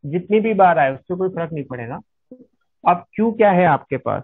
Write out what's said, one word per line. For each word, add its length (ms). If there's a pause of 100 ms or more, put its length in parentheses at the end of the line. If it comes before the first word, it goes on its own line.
जितनी 340
भी 140
बार 240
आए 140
उससे 240
कोई 120
फर्क 240
नहीं 120
पड़ेगा। 360 (840)
अब 200 (100)
Q 180
क्या 200
है 140
आपके 320
पास? 260